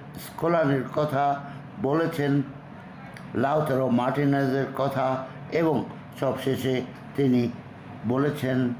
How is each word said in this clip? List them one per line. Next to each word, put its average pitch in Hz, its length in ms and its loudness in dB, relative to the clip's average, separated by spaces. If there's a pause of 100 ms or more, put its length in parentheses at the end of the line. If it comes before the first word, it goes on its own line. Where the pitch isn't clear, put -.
(200)
স্কলানির 156 640 2 (120)
কথা, 143 480 2 (380)
বলেছেন 143 600 2 (960)
লাউতারো 131 540 2
মার্টিনেজের 135 760 4 (100)
কথা 131 520 0 (240)
এবং 156 340 2 (340)
সবশেষে 131 600 0 (340)
তিনি 127 340 4 (580)
বলেছেন 127 720 2